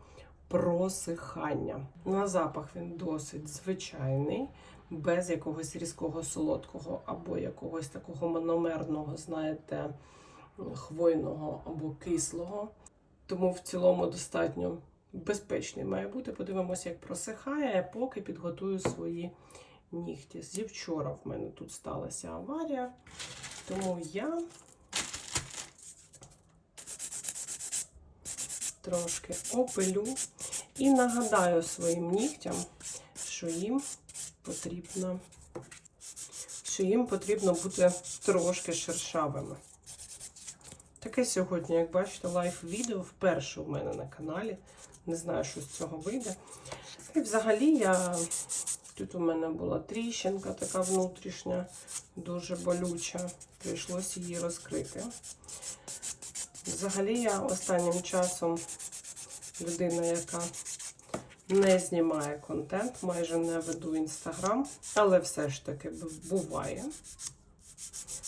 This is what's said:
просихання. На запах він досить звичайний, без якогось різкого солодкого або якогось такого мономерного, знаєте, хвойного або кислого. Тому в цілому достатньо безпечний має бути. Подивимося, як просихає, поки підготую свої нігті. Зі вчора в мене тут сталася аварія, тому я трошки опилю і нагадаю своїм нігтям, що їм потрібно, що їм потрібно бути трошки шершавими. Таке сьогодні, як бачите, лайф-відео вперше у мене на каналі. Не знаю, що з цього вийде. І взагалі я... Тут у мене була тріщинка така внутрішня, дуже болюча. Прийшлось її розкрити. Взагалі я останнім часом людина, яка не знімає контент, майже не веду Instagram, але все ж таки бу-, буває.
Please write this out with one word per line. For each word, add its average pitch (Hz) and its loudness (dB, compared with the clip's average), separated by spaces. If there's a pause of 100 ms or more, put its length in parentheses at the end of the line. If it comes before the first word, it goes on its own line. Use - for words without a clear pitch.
(480)
просихання. 170 0 (200)
На 196 4
запах 160 0
він 170 -8
досить 156 -4
звичайний, 151 0 (420)
без 175 2
якогось 160 -2
різкого 165 -4
солодкого - -2
або 170 -4
якогось 165 -4
такого 170 -4
мономерного, 165 0
знаєте, 156 -4 (800)
хвойного 151 2
або 156 -4
кислого. 175 -2 (560)
Тому 185 4
в 180 -4
цілому 180 6
достатньо 165 0 (380)
безпечний - -2
має 190 0
бути. 247 -6
Подивимося, 185 -2
як 170 -8
просихає, 247 -2
поки 226 -2
підготую 190 -4
свої 170 -4 (600)
нігті. 170 -8
Зі 196 -6
вчора 156 -4
в - -10
мене - -6
тут - -14
сталася - -8
аварія, 254 -4 (760)
тому 185 0
я 247 -2 (4000)
трошки 175 -2 (200)
опилю 208 4 (720)
і 269 8
нагадаю 220 8
своїм 170 2
нігтям, 254 2 (600)
що - -4
їм 202 2 (600)
потрібно, 180 -4 (1400)
що - 0
їм 226 6
потрібно 196 4
бути 180 6 (340)
трошки 180 4
шершавими. 139 -2 (1400)
Таке 247 2
сьогодні, 180 2
як 165 6
бачите, 185 0
лайф-відео 180 0
вперше 160 0
у 151 -6
мене 135 -2
на 131 -6
каналі. 180 -6 (480)
Не 170 0
знаю, 165 -2
що 139 -6
з 139 -8
цього - -6
вийде. 208 -2 (800)
І 302 6
взагалі 220 6
я... 185 6 (760)
Тут 190 -6
у 180 -2
мене 160 2
була - 0
тріщинка 196 -2
така 185 0
внутрішня, 185 0 (500)
дуже 175 -4
болюча. 175 0 (340)
Прийшлось 180 -4
її 175 -4
розкрити. 170 -4 (1600)
Взагалі 196 2
я 202 4
останнім 180 4
часом 180 2 (1000)
людина, 170 2
яка 170 0 (1080)
не 190 10
знімає 156 2 (100)
контент, 190 0
майже 170 2
не 165 2
веду 160 -2
Instagram, 190 0 (300)
але 196 10
все 151 0
ж - -6
таки 160 -6
бу-, 160 -8
буває. 180 0 (1400)